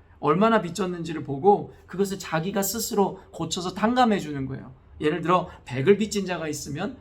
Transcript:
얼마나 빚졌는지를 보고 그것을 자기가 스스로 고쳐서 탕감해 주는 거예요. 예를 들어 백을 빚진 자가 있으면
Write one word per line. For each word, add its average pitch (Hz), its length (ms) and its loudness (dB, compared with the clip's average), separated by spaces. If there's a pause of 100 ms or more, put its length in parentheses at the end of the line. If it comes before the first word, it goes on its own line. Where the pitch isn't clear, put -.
(240)
얼마나 202 380 4
빚졌는지를 170 640 -6
보고 139 480 2 (120)
그것을 190 320 2
자기가 196 460 -4
스스로 220 560 0 (120)
고쳐서 175 420 -6
탕감해 226 460 4
주는 143 260 -6
거예요. 131 280 -12 (280)
예를 165 200 0
들어 175 280 2 (160)
백을 135 320 4
빚진 208 280 -2
자가 165 220 -6
있으면 156 540 -8